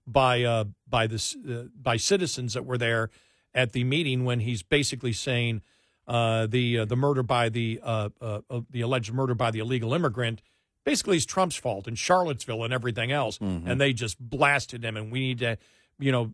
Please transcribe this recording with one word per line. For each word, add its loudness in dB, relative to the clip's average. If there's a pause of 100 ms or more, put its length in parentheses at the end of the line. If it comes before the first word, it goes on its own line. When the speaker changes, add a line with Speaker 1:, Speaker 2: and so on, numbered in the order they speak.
Speaker 1:
by, 4
uh, 2 (220)
by 2
this, -4
uh, -8 (100)
by 0
citizens 0
that -4
were -2
there 2 (440)
at 2
the 0
meeting 0
when 0
he's -2
basically 0
saying, -2 (460)
uh, 2
the, 2
uh, 0
the -2
murder 2
by 2
the, -2
uh, -2 (100)
uh, -6
uh, -4
the -6
alleged 0
murder 2
by 2
the -4
illegal -2
immigrant, -2 (420)
basically 2
is 0
Trump's 0
fault -4
and -6
Charlottesville 0
and -2
everything -2
else. -2
Speaker 2:
Mm-hmm. -4
Speaker 1:
And 0
they 4
just -6
blasted 0
him, -6
and -8
we -4
need -2
to, -2 (420)
you 2
know, 0